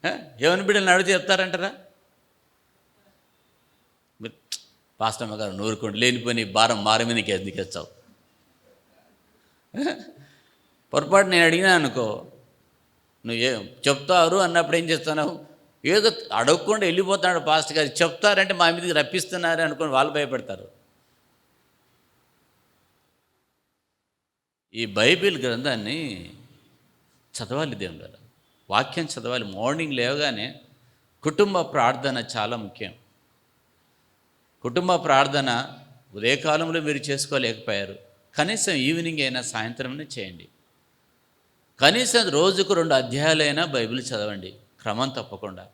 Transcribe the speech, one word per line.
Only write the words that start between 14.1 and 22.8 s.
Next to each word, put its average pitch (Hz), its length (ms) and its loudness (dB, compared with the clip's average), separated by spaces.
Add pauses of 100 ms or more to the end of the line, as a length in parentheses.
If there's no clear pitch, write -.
అన్నప్పుడు 170 400 2
ఏం 165 140 0
చేస్తున్నావు? 156 640 -2 (300)
ఏదో 208 280 4 (200)
అడగకుండా 175 540 2
వెళ్ళిపోతున్నాడు 180 580 2
పాస్టర్ 151 340 2
గారు, 151 240 0
చెప్తారంటే 196 520 2
మా 170 160 6
మీదకి 175 220 -4
రప్పిస్తున్నారు 165 680 0
అనుకొని 156 300 -2
వాళ్ళు 139 220 2
భయపడతారు. 123 580 -6 (4000)